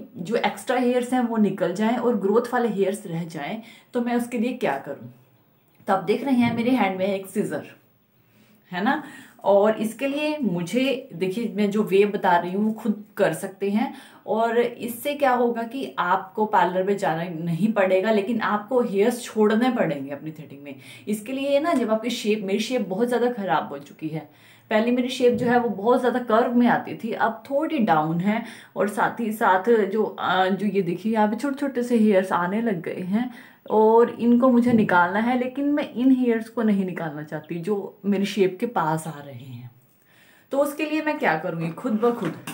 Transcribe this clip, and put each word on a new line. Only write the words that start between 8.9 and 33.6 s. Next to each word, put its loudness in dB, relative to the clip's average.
और 4
इसके -4
लिए -2
मुझे, -2
देखिए, -4
मैं 0
जो 0
वे 4
बता 2
रही -4
हूँ -2
वो 0
खुद -4
कर 2
सकते -6
हैं। -2
और 0
इससे -4
क्या 2
होगा 0
कि -8
आपको -2
पार्लर 2
में 0
जाना -2
नहीं 0
पड़ेगा, 2
लेकिन 0
आपको 0
hairs 0
छोड़ने 2
पड़ेंगे -2
अपनी -10
थ्रेडिंग -16
में। -16
इसके -6
लिए 0
ना, 0
जब 2
आपकी 0
shape, 0
मेरी 0
shape -2
बहुत 0
ज़्यादा 0
ख़राब -2
हो -10
चुकी -12
है। -10
पहले 2
मेरी 0
shape 4
जो -2
है 2
वो 0
बहुत 2
ज़्यादा 0
curve 2
में 6
आती 0
थी, -8
अब -2
थोड़ी 0
down 2
है। 0
और 0
साथ -2
ही -2
साथ 2
जो, 0
अ, 0
जो 0
ये 0
देखिए -2
यहाँ 4
पे -2
छोटे -4
छोटे -2
से 2
hairs 4
आने 0
लग -2
गए -8
हैं -2